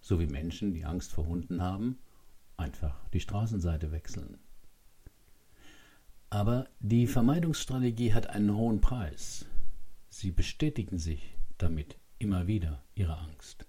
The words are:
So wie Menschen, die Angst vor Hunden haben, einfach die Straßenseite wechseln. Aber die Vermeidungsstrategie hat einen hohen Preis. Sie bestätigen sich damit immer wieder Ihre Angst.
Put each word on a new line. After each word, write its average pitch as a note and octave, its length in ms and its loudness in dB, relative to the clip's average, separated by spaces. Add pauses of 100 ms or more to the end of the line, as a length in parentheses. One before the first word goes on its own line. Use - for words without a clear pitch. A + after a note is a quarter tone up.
So F2+ 180 2
wie E2 80 2
Menschen, E2+ 460 -4
die D#2+ 100 -4
Angst E2 280 -4
vor D#2+ 160 0
Hunden F2 340 -2
haben, G2+ 380 -2 (580)
einfach - 520 -4
die F2+ 120 0
Straßenseite F2 680 -2
wechseln. - 460 -8 (1900)
Aber A2+ 380 0 (120)
die A#2 280 2
Vermeidungsstrategie B2+ 1040 2
hat A#2 140 6
einen G#2 260 2
hohen A2 280 2
Preis. - 640 0 (640)
Sie - 220 -4
bestätigen G#2+ 680 0
sich D#2+ 400 -2 (200)
damit D#2+ 420 0 (180)
immer F#2 300 0
wieder E2+ 360 -2 (120)
Ihre E2 220 -2
Angst. - 520 -14